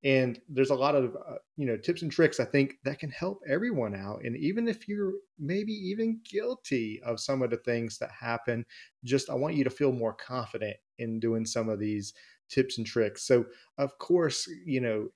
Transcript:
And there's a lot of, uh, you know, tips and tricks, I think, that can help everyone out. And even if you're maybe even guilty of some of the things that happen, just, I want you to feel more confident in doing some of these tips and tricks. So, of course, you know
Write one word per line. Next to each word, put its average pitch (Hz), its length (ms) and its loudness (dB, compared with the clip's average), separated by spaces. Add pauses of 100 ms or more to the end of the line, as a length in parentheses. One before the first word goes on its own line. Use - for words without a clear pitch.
And 131 420 4
there's 131 240 4
a 143 40 6
lot 139 200 4
of, 131 220 2
uh, 135 220 -12 (180)
you 147 80 -4
know, 117 140 0
tips 165 240 -2
and 156 100 -4
tricks, - 260 4
I 123 60 4
think, 139 400 2
that 139 140 -4
can 151 120 -8
help 190 380 -6
everyone 147 460 0
out. 98 280 -8
And 120 140 -4
even 214 320 0
if 220 180 -6
you're 202 280 -2 (240)
maybe 196 340 -4
even 214 500 -2
guilty 147 800 -4
of 117 160 -2
some 135 220 0
of 127 80 2
the 117 80 0
things 117 420 -2
that 117 120 -6
happen, 117 560 -2 (380)
just, 131 260 0
I 135 40 -6
want 147 200 0
you 139 100 4
to 127 60 2
feel 139 220 2
more 113 200 0
confident 113 640 -6 (220)
in 113 200 -2
doing 113 280 0
some 113 240 -2
of 107 80 -2
these 104 340 -2 (380)
tips 131 260 2
and 113 100 -4
tricks. 110 360 0
So, 120 240 6 (320)
of 139 180 -2
course, 170 500 2 (200)
you 131 140 0
know 110 360 0